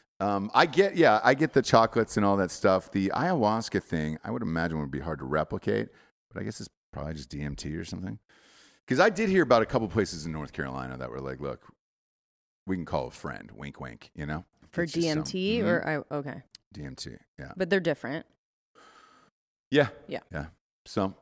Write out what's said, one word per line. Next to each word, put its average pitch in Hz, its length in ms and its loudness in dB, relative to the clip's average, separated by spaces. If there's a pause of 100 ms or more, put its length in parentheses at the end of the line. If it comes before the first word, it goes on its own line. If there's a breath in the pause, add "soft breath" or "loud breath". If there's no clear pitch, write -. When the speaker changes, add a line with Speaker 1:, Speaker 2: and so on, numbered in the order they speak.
(200 soft breath)
Speaker 1:
um, 101 340 0
I 147 120 8
get, 170 300 2
yeah, 127 280 8
I 123 80 8
get 147 220 0
the 135 80 6
chocolates 113 560 4
and 104 80 4
all 98 100 4
that 95 140 2
stuff. 95 420 2
The 98 220 2
ayahuasca 113 680 0
thing, 78 400 -4
I - 80 -8
would 120 120 -6
imagine 82 360 -2
would 73 120 -4
be 67 100 -6
hard 76 200 -6
to 67 40 -10
replicate, 78 640 -2 (420 soft breath)
but - 100 -14
I - 40 -8
guess 107 160 -10
it's - 80 -12 (240)
probably 73 220 -10
just 71 160 -14
D 73 100 -10
M 71 160 -6
T - 180 -8
or 82 120 -8
something. 92 320 -10 (680 soft breath)
'Cause 131 140 2
I 196 80 6
did 208 220 0
hear 190 120 4
about 123 200 6
a 107 40 0
couple 113 220 0
places 85 380 -2
in 82 60 -6
North 76 200 -8
Carolina 65 460 -8
that 64 120 -8
were 64 120 -10
like, 65 180 -10
"Look, 67 320 -10 (960)
we 95 100 -2
can 87 80 -6
call 73 220 -4
a 67 40 -14
friend, 53 420 -12
wink, 69 280 -14
wink," 62 340 -14
you 73 120 -8
know? 78 180 -6 (280)
Speaker 2:
For 175 100 -2
Speaker 1:
It's 165 100 -6
just 165 160 0
some 156 60 0
Speaker 2:
D 151 60 0
M 156 40 -4
T 196 360 -2
Speaker 1:
Mm-hmm. 214 80 0
Speaker 2:
or, - 420 -2
I, - 40 -4
okay. 143 280 -8 (320)
Speaker 1:
D 73 100 -12
M 65 120 -12
T, - 200 -14 (220)
yeah. 67 180 -12
Speaker 2:
But 185 140 -4
they're 190 100 4
different. 156 460 -4 (1400 soft breath)
Speaker 1:
Yeah. 139 180 4 (200)
Speaker 2:
Yeah. - 120 -10 (120)
Speaker 1:
Yeah. 76 140 -6 (400)
So 98 340 -2